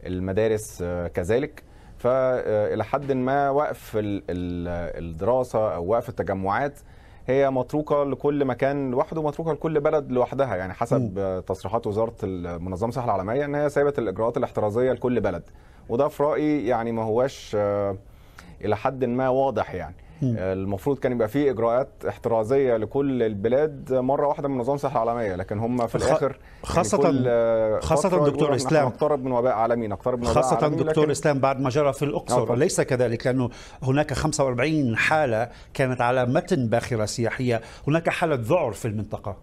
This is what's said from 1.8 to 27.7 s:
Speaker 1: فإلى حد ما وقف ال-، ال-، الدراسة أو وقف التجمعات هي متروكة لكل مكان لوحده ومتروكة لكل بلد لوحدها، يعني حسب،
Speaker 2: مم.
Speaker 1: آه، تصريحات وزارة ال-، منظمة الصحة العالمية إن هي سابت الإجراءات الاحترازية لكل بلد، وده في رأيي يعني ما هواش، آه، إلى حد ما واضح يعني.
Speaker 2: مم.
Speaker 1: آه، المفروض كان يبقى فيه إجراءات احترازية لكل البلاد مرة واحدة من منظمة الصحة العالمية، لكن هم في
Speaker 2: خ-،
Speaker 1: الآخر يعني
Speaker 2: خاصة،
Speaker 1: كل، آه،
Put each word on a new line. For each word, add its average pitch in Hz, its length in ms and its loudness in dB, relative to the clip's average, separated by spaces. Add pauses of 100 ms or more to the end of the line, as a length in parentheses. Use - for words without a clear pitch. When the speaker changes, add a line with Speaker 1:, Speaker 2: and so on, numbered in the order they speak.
Speaker 1:
فإلى 120 840 0
حد 139 280 -2
ما 135 380 0
وقف 139 460 -2
ال-، 104 340 -2
ال-، 87 720 -6
الدراسة 107 720 0
أو 85 120 -6
وقف 110 220 0
التجمعات 98 720 -2 (480)
هي 135 240 4
متروكة 143 540 0
لكل 139 400 0
مكان 135 460 0
لوحده 156 300 -2
ومتروكة 156 320 -2
لكل 151 280 0
بلد 147 320 0
لوحدها، 123 440 0
يعني 92 160 -4
حسب، 120 280 0
Speaker 2:
مم. 107 180 -2
Speaker 1:
آه، 95 220 -2
تصريحات 98 460 -4
وزارة 110 360 0
ال-، 87 400 -6
منظمة 95 260 -4
الصحة 123 160 -4
العالمية 110 400 0
إن 143 100 -6
هي 147 140 0
سابت 143 300 2
الإجراءات 110 380 -2
الاحترازية 117 560 0
لكل 123 280 0
بلد، 92 220 -2 (460)
وده 135 200 2
في 147 140 -2
رأيي 147 440 0
يعني 117 260 0
ما 113 100 -2
هواش، 110 560 -2
آه، 101 380 0 (680)
إلى 104 120 0
حد 131 280 -2
ما 127 240 0
واضح 127 460 0
يعني. 80 200 -8 (280)
Speaker 2:
مم. 123 160 0
Speaker 1:
آه، 92 140 -2
المفروض 98 460 -2
كان 127 140 0
يبقى 113 160 0
فيه 143 220 2
إجراءات 117 380 2 (200)
احترازية 117 680 2
لكل 127 460 0
البلاد 123 680 0
مرة 131 340 2
واحدة 143 220 -2
من 135 80 -2
منظمة 127 180 0
الصحة 135 280 0
العالمية، 113 340 0
لكن 98 220 -4
هم 117 280 0
في - 120 -4
Speaker 2:
خ-، - 80 0
Speaker 1:
الآخر 139 200 2
يعني 131 120 -4 (240)
Speaker 2:
خاصة، - 360 0
Speaker 1:
كل، 139 280 4
آه، 113 540 2